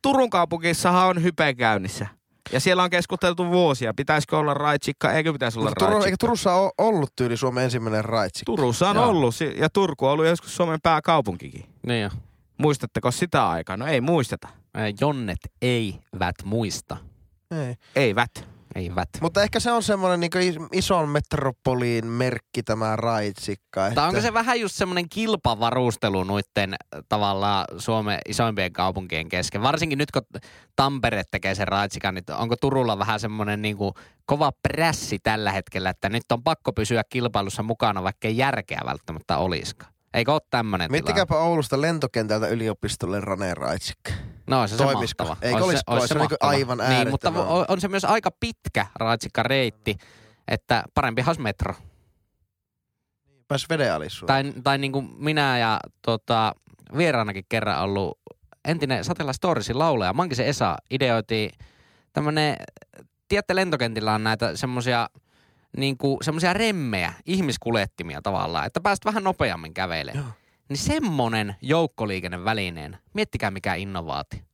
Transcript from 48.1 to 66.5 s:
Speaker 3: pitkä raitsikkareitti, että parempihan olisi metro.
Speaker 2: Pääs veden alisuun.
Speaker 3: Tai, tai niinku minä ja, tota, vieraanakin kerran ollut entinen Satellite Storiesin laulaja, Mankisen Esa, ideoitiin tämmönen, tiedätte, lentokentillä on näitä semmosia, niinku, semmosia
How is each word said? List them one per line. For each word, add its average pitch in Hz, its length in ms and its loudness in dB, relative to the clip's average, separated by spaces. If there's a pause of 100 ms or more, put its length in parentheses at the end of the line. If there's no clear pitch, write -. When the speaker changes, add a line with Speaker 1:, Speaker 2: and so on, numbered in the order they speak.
Speaker 3:
pitkä 214 540 -4
raitsikkareitti, 117 1040 0 (520)
että 117 340 0 (120)
parempihan 127 340 2
olisi 160 140 0
metro. 95 320 -2 (1700)
Speaker 2:
Pääs 139 200 -2
veden 143 260 2
alisuun. 78 320 -6
Speaker 3:
Tai, 135 260 0 (120)
tai 139 140 2
niinku 139 240 -4
minä 135 560 0
ja, 113 220 2 (220)
tota, 113 520 0 (420)
vieraanakin 117 520 0
kerran 107 340 0
ollut 98 360 -2 (460)
entinen 143 400 0
Satellite 147 280 -4
Storiesin 123 460 0
laulaja, 127 340 2
Mankisen 131 340 0
Esa, 117 300 0 (140)
ideoitiin 113 600 0 (600)
tämmönen, 151 440 0 (720)
tiedätte, 202 280 0
lentokentillä 117 580 0
on 107 100 0
näitä 110 320 0
semmosia, 123 520 0 (680)
niinku, 135 460 0
semmosia 165 300 0